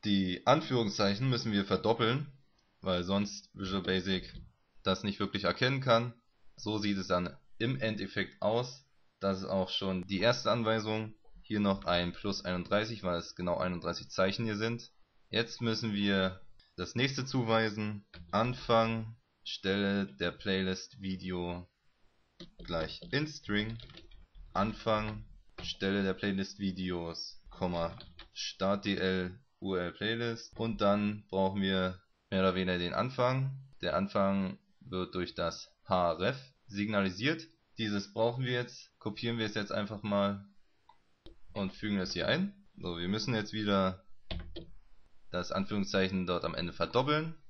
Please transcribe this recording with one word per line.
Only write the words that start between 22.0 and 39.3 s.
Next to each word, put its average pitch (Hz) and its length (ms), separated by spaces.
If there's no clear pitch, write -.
gleich 82 420
Instring. 117 680
Anfang, 107 720
Stelle 98 420
der 95 100
Playlist 98 460
Videos, 90 880
Komma, 85 480
Start 98 520
D 98 100
L, 92 420
U 95 160
R 87 100
L 87 60
Playlist. 117 680
Und 113 220
dann 104 480
brauchen 95 340
wir 92 400
mehr 95 120
oder 95 140
weniger 92 220
den 87 160
Anfang. 131 640
Der 87 160
Anfang 98 600
wird 92 360
durch 87 200
das - 340
href 90 520
signalisiert. 104 760
Dieses 104 360
brauchen 120 320
wir 123 80
jetzt, - 460
kopieren 117 380